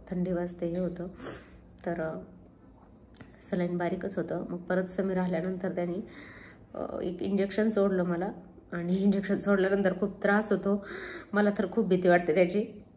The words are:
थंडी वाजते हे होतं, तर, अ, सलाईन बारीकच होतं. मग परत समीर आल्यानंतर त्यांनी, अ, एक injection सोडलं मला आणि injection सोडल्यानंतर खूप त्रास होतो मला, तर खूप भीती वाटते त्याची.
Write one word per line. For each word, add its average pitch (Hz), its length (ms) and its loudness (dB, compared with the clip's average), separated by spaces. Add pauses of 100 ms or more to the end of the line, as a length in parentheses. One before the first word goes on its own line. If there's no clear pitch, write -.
(120)
थंडी 180 200 -2
वाजते 175 340 -4
हे 170 140 -2
होतं, 175 280 -4 (800)
तर, 170 160 -4
अ, 160 180 -6 (1200)
सलाईन 175 360 -2
बारीकच 180 400 -2
होतं. 170 320 -4
मग 175 80 -6
परत 185 280 0
समीर 190 320 -2
आल्यानंतर 180 580 -2
त्यांनी, 175 260 -2 (720)
अ, - 280 -6
एक 180 200 -4
injection 196 480 2
सोडलं 196 340 4
मला 175 280 0 (420)
आणि 175 220 0
injection 196 400 2
सोडल्यानंतर 196 640 2
खूप - 240 -4
त्रास 208 280 4
होतो 202 340 0 (480)
मला, 208 240 4
तर 196 140 -2
खूप 220 160 2
भीती 180 200 4
वाटते 175 260 6
त्याची. 185 500 2 (140)